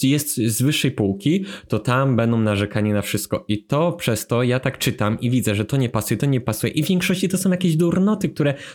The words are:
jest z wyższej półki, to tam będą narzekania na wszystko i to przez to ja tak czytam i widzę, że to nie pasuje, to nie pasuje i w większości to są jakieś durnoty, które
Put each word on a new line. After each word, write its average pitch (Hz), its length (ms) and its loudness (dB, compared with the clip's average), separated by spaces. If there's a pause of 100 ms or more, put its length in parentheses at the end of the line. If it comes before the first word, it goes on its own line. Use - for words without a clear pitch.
jest 143 340 0
z 113 240 0
wyższej 147 300 2
półki, 123 540 0 (220)
to 107 120 0
tam 131 360 2
będą 117 240 2
narzekania 104 540 0
na 101 80 0
wszystko - 460 -4
i 107 160 -2
to 165 280 0
przez 127 360 -2
to 120 160 0
ja 123 160 2
tak - 180 -4
czytam 107 420 0
i 120 100 -2
widzę, 110 260 0
że 104 100 0
to 143 120 -2
nie 123 120 0
pasuje, 110 280 -2
to 143 80 0
nie 135 160 2
pasuje - 320 -2
i 151 100 0
w - 40 -2
większości 185 420 0
to 185 80 0
są 190 120 0
jakieś 180 260 2
durnoty, 180 540 2
które 143 240 0 (220)